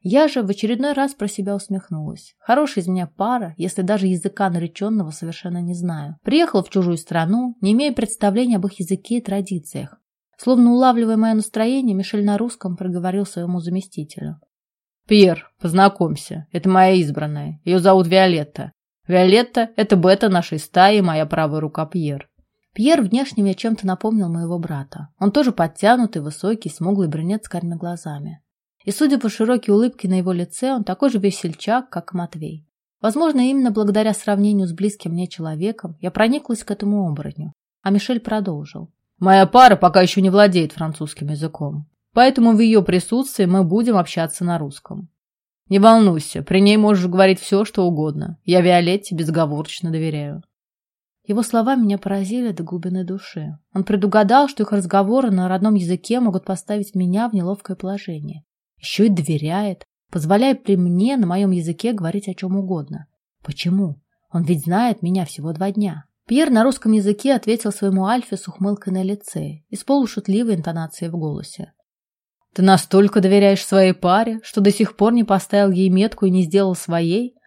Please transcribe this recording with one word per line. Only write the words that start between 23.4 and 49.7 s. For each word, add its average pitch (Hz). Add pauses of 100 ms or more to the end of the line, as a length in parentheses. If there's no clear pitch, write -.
мне 190
чем-то 226
напомнил 202
моего 170
брата. 147 (100)
Он 202
тоже 277
подтянутый, 202
высокий, 185
смуглый 185
брюнет 170
с -
карими 170
глазами. 165 (440)
И, 202
судя 277
по 220
широкой 220
улыбке 220
на 185
его 180
лице, 180
он 233
такой 247
же 233
весельчак, 202
как -
и -
Матвей. 160 (320)
Возможно, 277
именно 254
благодаря 214
сравнению 202
с 170
близким 185
мне 175
человеком 170
я 180
прониклась 233
к -
этому 202
оборотню. 151 (300)
А 196
Мишель 208
продолжил. 175 (260)
"Моя 190
пара 240
пока 180
ещё 185
не 190
владеет 180
французским 151
языком, 151 (260)
поэтому 240
в 214
её 220
присутствии 190
мы 190
будем 220
общаться 165
на 175
русском. 156 (600)
Не 196
волнуйся, 196
при 190
ней 208
можешь 208
говорить 190
всё, 202
что 202
угодно. 151
Я 180
Виолетте 175
безоговорочно 160